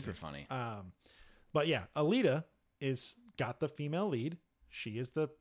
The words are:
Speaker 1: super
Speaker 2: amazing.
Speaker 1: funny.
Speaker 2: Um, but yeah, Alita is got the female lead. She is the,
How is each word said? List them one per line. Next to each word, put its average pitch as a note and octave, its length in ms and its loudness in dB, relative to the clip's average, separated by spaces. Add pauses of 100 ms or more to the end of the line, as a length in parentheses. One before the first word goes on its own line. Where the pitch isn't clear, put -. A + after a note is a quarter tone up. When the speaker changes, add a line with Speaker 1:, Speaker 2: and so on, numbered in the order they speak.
Speaker 1:
super C3+ 100 -4
Speaker 2:
amazing. - 20 -4
Speaker 1:
funny. C#3+ 360 -8
Speaker 2:
Um, A2+ 420 -6 (600)
but D3+ 160 4
yeah, C3 160 2 (120)
Alita D#3 500 4 (340)
is C3+ 360 -2 (220)
got A#2+ 220 -2
the D#3 80 2
female D3+ 400 -2
lead. D#3 300 0 (320)
She - 280 -8
is B2 140 -2
the, D#3 160 2 (140)